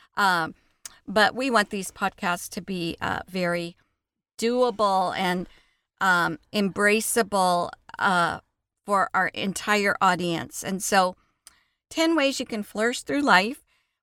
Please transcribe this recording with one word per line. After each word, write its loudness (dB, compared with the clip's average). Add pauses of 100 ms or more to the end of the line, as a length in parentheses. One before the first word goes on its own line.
(160)
Um, 0 (520)
but 2
we -2
want 2
these -8
podcasts -4
to -12
be, -6
uh, -6 (100)
very -4 (600)
doable 2
and, 0 (540)
um, 2 (120)
embraceable, 0 (300)
uh, 0 (480)
for 0
our 0
entire -2
audience. 0
And -6
so, 2 (760)
ten 2
ways 2
you -6
can -6
flourish -4
through -2
life. 2 (400)